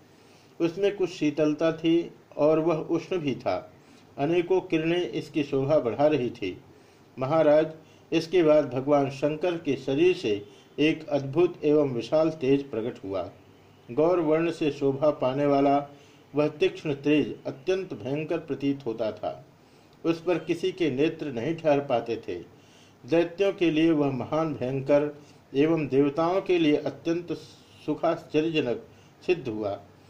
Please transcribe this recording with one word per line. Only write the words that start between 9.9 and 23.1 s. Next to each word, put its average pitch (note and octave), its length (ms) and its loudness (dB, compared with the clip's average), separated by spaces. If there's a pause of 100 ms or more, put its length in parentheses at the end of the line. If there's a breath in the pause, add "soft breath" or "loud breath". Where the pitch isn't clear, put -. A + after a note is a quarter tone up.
से G#2 300 -2 (340 loud breath)
एक D#3+ 280 0
अद्भुत D3 580 -2
एवं D3 240 4
विशाल D#3 400 0
तेज C#3 400 0
प्रकट A2+ 340 -6
हुआ। F#2+ 280 -6 (600)
गौर E3 280 2
वर्ण D#3+ 320 2
से D#3 200 -2
शोभा C#3 380 0
पाने C#3+ 360 0
वाला C#3 420 2 (480 loud breath)
वह D3 120 2
तीक्ष्ण D#3 460 -2
तेज C#3 420 0 (100)
अत्यंत F3+ 480 -4
भयंकर D3 440 -4
प्रतीत C#3 480 -4
होता A2 260 -4
था। - 340 -8 (600 soft breath)
उस E3 180 -2
पर F3 140 0
किसी F3+ 340 -4
के D#3+ 200 -2
नेत्र D3+ 360 -2
नहीं C3 280 -4
ठहर D3+ 240 2
पाते A#2 480 -2
थे। F#2+ 80 -6 (720 soft breath)
दैत्यों E3+ 440 0